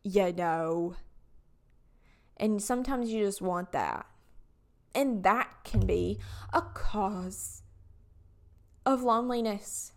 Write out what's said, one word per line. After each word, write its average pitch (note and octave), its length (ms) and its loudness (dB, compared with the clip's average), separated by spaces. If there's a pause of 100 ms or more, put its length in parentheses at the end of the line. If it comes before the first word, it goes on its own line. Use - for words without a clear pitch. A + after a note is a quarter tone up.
you F#3 320 2
know? E3+ 600 0 (1400)
And G#3+ 260 0
sometimes B3 480 -2
you A3 140 0
just G3 160 -2
want F3+ 320 -2
that. - 340 -2 (880)
And A#3 300 0
that G#3+ 240 4 (160)
can - 220 2
be - 320 0 (340)
a E4+ 80 4
cause F#3+ 1000 -2 (1200)
of C4 180 2
loneliness. A#3 960 0